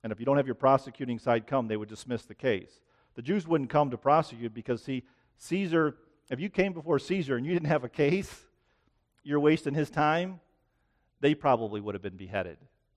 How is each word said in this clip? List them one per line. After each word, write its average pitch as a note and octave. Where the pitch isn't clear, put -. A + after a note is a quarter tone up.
And A2
if G#2
you A#2
don't C#3
have C3+
your A#2+
prosecuting C3
side A#2
come, C3
they G#2+
would G#2+
dismiss A2
the G#2+
case. -
The A#2+
Jews E3
wouldn't D3+
come D3
to A#2
prosecute B2
because, A#2
see, C3
Caesar, E3
if B2+
you G3
came F#3+
before D#3+
Caesar C#3+
and A#2+
you E3+
didn't E3+
have D3+
a A#2+
case, D#3+
you're D3
wasting D3
his D3+
time, E3
they D3
probably A2+
would G2+
have F#2
been F#2
beheaded. F#2